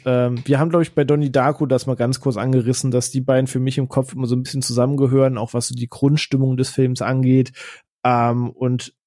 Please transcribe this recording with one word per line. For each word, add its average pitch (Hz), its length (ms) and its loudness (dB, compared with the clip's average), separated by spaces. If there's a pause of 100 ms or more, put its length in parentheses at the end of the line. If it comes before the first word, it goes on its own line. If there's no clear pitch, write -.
ähm, 123 400 0
wir 139 140 2
haben, 160 100 2
glaub 170 120 4
ich, 156 120 -2
bei 147 120 2
Donnie 147 260 2
Darko 139 340 2
das 127 220 0
mal 131 80 -2
ganz 123 240 -2
kurz 131 160 -2
angerissen, 127 560 0
dass 120 180 0
die 135 120 -2
beiden 131 260 2
für 131 140 -4
mich 131 160 -2
im 135 100 -2
Kopf 131 260 -2
immer 131 140 -4
so 123 80 0
ein 127 80 -2
bisschen 131 180 -6
zusammengehören, 131 760 2
auch 110 160 -8
was 120 160 -4
so 127 60 -8
die 120 140 -6
Grundstimmung 135 680 0
des 131 140 -2
Films 127 300 0
angeht. 131 520 2 (520)
Ähm, 120 440 0
und 127 440 -4 (140)